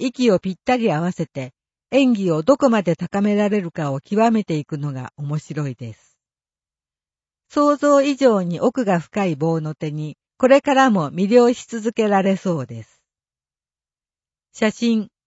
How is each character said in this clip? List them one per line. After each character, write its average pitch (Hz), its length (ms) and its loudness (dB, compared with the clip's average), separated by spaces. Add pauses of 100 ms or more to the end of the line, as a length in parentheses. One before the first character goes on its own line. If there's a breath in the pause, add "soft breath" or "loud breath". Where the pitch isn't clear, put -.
息 247 320 0
を 175 80 2
ぴ 190 120 -6
っ 170 40 -10
た 254 200 -2
り 226 140 0
合 151 100 -2
わ 175 120 -4
せ 160 140 -6
て、 131 260 -12 (400)
演 254 200 4
技 196 200 0
を 156 100 0
ど 269 140 4
こ 269 140 2
ま 214 120 2
で 165 140 0
高 196 240 -6
め 208 160 0
ら 208 120 0
れ 208 120 0
る 170 100 -8
か 143 220 -6
を 139 80 -4
極 220 320 0
め 220 100 0
て 165 140 -4
い 147 80 -4
く 156 140 -8
の 143 140 -6
が 131 240 -10
面 147 220 -6
白 147 300 -8
い 123 80 -10
で 113 180 -12
す。 - 240 -20 (1300)
想 294 280 2
像 285 260 4
以 277 140 0
上 226 260 2
に 170 180 -4
奥 247 240 0
が 185 140 2
深 196 280 -4
い 160 100 -2
棒 160 240 -2
の 151 160 -8
手 156 160 -8
に、 151 240 -8 (220)
こ 262 100 2
れ 277 120 8
か 285 140 0
ら 262 160 4
も 156 220 0
魅 185 160 -2
了 240 260 6
し - 140 -12
続 226 240 -6
け 214 160 -2
ら 196 140 2
れ 190 140 0
そ 165 260 -4
う 120 40 -10
で 113 160 -14
す。 - 180 -20 (1500)
写 214 200 -2
真、 226 360 -2 (180)